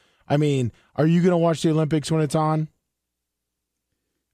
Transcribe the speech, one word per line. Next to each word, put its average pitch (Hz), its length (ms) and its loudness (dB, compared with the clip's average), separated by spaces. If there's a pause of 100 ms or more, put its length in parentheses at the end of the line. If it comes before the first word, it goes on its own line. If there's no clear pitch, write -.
(280)
I 143 100 0
mean, 139 340 0 (240)
are 147 100 0
you 170 160 2
gonna 180 160 2
watch 165 240 0
the 170 80 0
Olympics 156 420 -2
when 160 100 0
it's 151 140 -2
on? 156 340 -2 (1600)